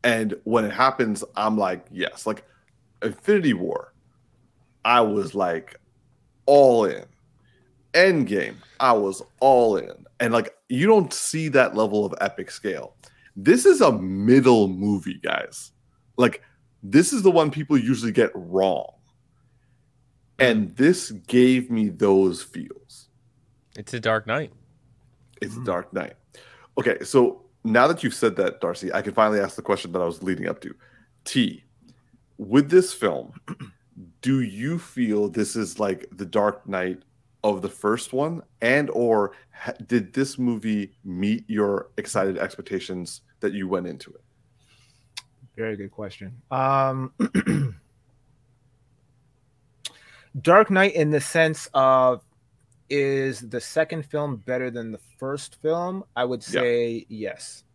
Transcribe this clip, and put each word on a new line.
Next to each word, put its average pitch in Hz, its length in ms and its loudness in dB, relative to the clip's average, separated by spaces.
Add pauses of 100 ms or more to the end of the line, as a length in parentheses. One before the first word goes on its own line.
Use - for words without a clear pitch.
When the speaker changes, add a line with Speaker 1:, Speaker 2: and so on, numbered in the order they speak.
Speaker 1:
And 113 320 0 (100)
when 113 200 2
it 101 80 -4
happens, 123 520 0 (120)
I'm 107 200 0
like, 92 340 -2
"Yes." - 360 -8
Like, 107 180 -6 (580)
Infinity 147 520 0
War, - 380 -6 (920)
I 120 160 6
was, 104 340 0
like, 87 420 -4 (720)
all 131 380 8
in. 55 200 -4 (880)
Endgame, 117 640 2 (220)
I 131 140 4
was 101 300 0 (180)
all 123 360 4
in. - 280 -8 (160)
And, 117 120 0
like, 117 220 0 (140)
you 131 180 0
don't 208 260 4
see - 360 -4
that 131 280 4
level 104 280 0
of 92 160 -6
epic 98 300 -6
scale. 78 460 -10 (400)
This 151 300 4
is 349 140 8
a 165 120 6
middle 107 760 4
movie, 95 540 -4
guys. - 500 -6 (440)
Like, 120 260 2 (400)
this 131 300 4
is 240 100 -4
the 185 80 8
one 160 200 2
people 147 260 -2
usually 117 360 -2
get 113 220 4
wrong. 90 580 -2 (1500)
And 110 320 2
Speaker 2:
Mm. - 60 -16
Speaker 1:
this 165 340 2
gave 123 600 2
me 110 180 0
those 95 540 2
feels. - 640 -18 (680)
Speaker 2:
It's 104 180 -14
a 123 60 -6
Dark 110 260 0
Knight. 131 260 -6 (920)
Speaker 1:
It's 107 140 -10
a 120 40 -12
Speaker 3:
Mm. 127 40 -12
Speaker 1:
Dark 87 280 -6
Knight. 90 220 -8 (640)
Okay, 120 260 -2
so - 380 2 (220)
now 117 240 4
that 170 140 -2
you've 123 120 -4
said 104 220 0
that, 95 240 -2
Darcy, 90 320 -6
I 98 100 -2
can 101 120 -8
finally 107 260 2
ask 95 160 -4
the - 60 -12
question 92 300 -4
that 92 100 -2
I - 20 0
was 85 180 -6
leading 92 260 -4
up 82 120 -8
to. - 140 -16 (500)
T, - 400 -2 (760)
with 127 320 2
this 180 220 4
film, 73 400 -4 (160)
<clears throat> - 760 -20
do 135 200 0
you 120 360 -6
feel 107 500 -2
this 104 280 -4
is, 104 240 -6
like, 98 320 -4
the 95 140 -12
Dark 104 420 -2
Knight 92 340 -6 (420)
of 101 180 -2
the 98 60 -8
first - 440 -4
one, 156 300 -4 (180)
and 135 300 0
or 110 420 0 (200)
ha-, - 200 -12 (140)
did 110 260 -2
this 135 260 -4
movie 107 640 -4
meet 101 440 -4
your 101 480 -2
excited 98 420 -4
expectations 92 840 -8 (180)
that 104 120 -4
you 98 160 -8
went 90 180 -4
into 73 240 -14
it? - 120 -20 (1300)
Speaker 3:
Very 110 200 -6
good 98 160 -12
question. 101 440 -14 (140)
Um, 135 720 -2
<clears throat> 151 540 -2 (2750)
Dark 196 300 4
Knight 190 240 2
in 151 160 0
the 151 100 0
sense 160 540 -2
of, 131 480 4 (680)
is 139 520 -2
the 117 200 -8
second 160 460 -4
film 147 300 -6
better 127 340 -6
than 117 220 -10
the 107 80 -14 (180)
first 139 440 -10
film? 175 420 -4 (100)
I 123 100 -2
would 123 240 -6
Speaker 1:
Yeah. - 120 -2
Speaker 3:
say 120 480 -2
yes. - 560 -14 (100)